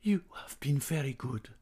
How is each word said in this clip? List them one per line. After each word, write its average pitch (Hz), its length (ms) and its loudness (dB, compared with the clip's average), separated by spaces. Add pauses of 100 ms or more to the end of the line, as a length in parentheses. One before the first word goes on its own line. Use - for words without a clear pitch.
You 202 200 4 (120)
have - 260 -12
been 143 180 4
very 147 340 0
good. 123 380 -6 (120)